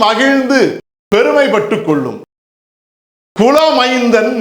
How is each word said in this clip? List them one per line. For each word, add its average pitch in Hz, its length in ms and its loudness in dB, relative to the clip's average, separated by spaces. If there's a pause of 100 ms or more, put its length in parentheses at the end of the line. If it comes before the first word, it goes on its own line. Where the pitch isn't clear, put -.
மகிழ்ந்து 262 560 0 (500)
பெருமைப்பட்டு 269 680 0
கொள்ளும். 131 380 -4 (1160)
குலமைந்தன் 254 1040 2